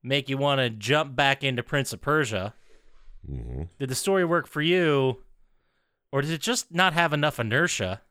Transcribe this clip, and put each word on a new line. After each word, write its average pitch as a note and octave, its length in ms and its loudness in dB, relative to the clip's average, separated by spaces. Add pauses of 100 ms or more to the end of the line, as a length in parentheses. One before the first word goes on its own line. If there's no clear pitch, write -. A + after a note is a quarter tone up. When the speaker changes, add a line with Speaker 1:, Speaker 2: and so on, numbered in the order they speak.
Speaker 1:
make C3+ 280 -2
you C3+ 100 -2
wanna C3+ 320 2
jump B2+ 460 0
back C#3 260 2
into B2+ 220 -2
Prince C#3 280 -2
of - 80 -12
Persia? A2 540 0 (720)
Speaker 2:
Mm-hmm. B1 340 -8 (180)
Speaker 1:
Did C3+ 80 -6
the B2+ 80 -4
story F#3+ 280 2
work E3 220 0
for D3+ 160 -6
you, D3+ 560 2 (960)
or C#3 100 0
did D3+ 80 -4
it E3 100 -4
just - 320 -4
not F3 200 2
have E3 200 2
enough D3 280 0
inertia? A2 720 0